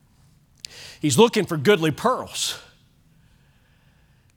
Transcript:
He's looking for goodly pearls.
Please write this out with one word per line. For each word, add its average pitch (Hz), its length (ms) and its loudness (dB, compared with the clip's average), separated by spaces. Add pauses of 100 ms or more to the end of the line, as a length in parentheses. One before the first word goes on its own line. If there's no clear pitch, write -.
(1000)
He's 143 160 0
looking 214 300 4
for 170 100 -4
goodly 156 360 2
pearls. - 680 -4 (1800)